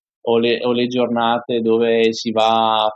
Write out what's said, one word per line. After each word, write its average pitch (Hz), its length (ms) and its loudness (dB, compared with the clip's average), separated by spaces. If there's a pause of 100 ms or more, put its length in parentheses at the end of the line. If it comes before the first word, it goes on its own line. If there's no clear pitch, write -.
(220)
o 117 160 0
le, 117 240 -2
o 123 100 -2
le 120 140 -2
giornate 120 760 -2
dove 113 520 2
si 113 180 -8
va 110 640 2